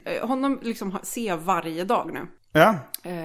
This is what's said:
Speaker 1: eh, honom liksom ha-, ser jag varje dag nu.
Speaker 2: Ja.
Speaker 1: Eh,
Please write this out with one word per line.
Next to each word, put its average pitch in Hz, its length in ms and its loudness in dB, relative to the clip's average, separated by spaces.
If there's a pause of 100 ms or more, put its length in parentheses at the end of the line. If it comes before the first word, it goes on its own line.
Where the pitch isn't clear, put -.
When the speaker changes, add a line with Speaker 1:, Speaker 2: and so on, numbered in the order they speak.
Speaker 1:
eh, - 240 -4
honom 269 340 0
liksom 220 300 -4
ha-, 196 120 -6
ser 233 240 -6
jag 175 100 -2
varje 165 460 -2
dag 196 300 0
nu. - 140 -8 (240)
Speaker 2:
Ja. 185 240 8 (280)
Speaker 1:
Eh, 175 100 -8 (120)